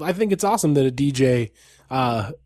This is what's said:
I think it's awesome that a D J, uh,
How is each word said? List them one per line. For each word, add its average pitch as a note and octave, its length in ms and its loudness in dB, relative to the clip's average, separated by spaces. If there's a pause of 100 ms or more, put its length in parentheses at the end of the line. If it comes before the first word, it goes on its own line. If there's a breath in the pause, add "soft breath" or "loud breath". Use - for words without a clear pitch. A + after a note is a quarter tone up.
I E3+ 120 -2
think G3+ 180 -2
it's F#3+ 120 -2
awesome G3 300 0
that C#3 120 4
a C3 60 2
D C#3 200 0
J, B2+ 400 0 (380 soft breath)
uh, A#2+ 420 -2 (140)